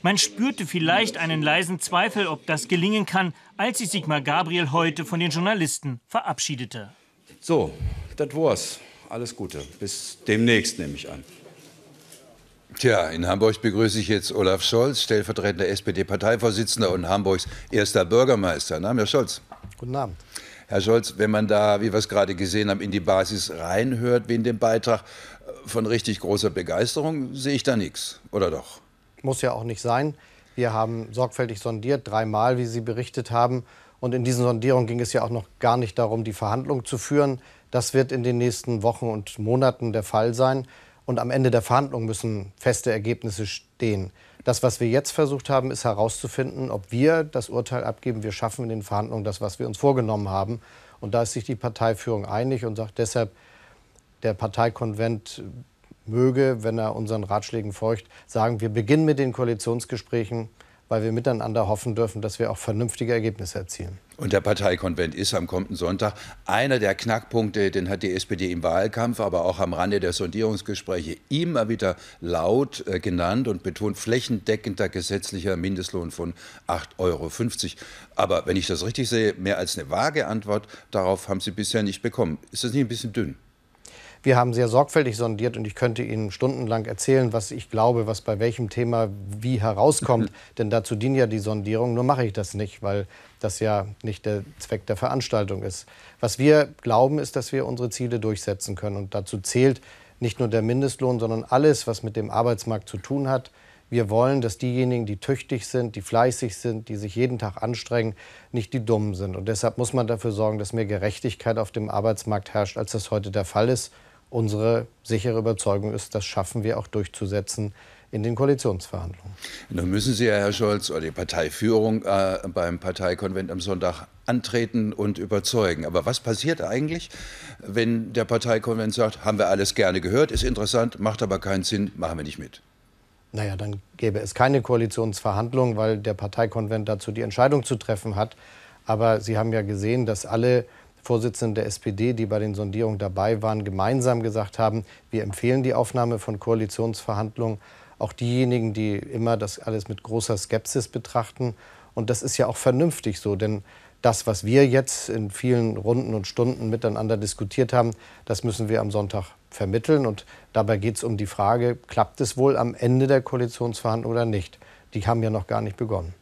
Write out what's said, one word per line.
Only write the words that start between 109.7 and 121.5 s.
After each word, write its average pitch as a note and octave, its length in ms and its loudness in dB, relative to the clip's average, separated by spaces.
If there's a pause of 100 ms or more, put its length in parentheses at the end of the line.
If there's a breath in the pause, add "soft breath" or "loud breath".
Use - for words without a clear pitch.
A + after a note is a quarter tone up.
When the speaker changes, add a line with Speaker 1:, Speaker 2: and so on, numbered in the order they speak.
Speaker 4:
muss B2 140 -2
man B2 160 0
dafür A2+ 240 -2
sorgen, G#2+ 280 0
dass G2+ 120 -6
mehr A2+ 140 -2
Gerechtigkeit G#2+ 720 -2
auf A2 160 -4
dem G#2+ 160 -4
Arbeitsmarkt G#2 640 0
herrscht, G2+ 240 -2
als A2 160 -4
das G2+ 180 -4
heute G2+ 180 -2
der G2 140 -2
Fall G#2+ 240 2
ist. B2+ 240 0 (380 soft breath)
Unsere A2+ 580 0 (160)
sichere A2+ 340 0
Überzeugung G#2+ 560 0
ist, - 220 -8
das G#2 100 -2
schaffen G2+ 380 -4
wir A2 160 0
auch - 80 -10
durchzusetzen G2+ 840 -4 (380 loud breath)
in G#2+ 140 -4
den A#2 100 0
Koalitionsverhandlungen. G2 1000 -2 (380 loud breath)
Speaker 3:
Nun F2+ 220 -2
müssen G#2+ 240 0
Sie, A#2 120 2
Herr G2+ 240 4
Scholz, G#2 380 0
oder D#2+ 120 -2
die D#2+ 100 -4
Parteiführung, G#2+ 920 2